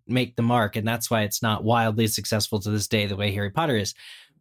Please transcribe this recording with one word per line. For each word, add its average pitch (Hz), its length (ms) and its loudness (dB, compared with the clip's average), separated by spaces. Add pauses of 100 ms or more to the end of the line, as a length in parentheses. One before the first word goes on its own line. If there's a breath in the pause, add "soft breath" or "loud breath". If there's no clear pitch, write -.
make 123 260 0
the 120 80 -2
mark. 117 340 2
And 107 120 -2
that's 113 220 -2
why 110 120 2
it's 101 200 -2
not 110 200 0
wildly 113 460 2
successful 107 520 -2
to 104 100 -4
this 107 180 -2
day 104 180 2
the 98 100 -4
way 104 160 0
Harry 101 180 -2
Potter 156 260 0
is." 98 180 -2 (460 loud breath)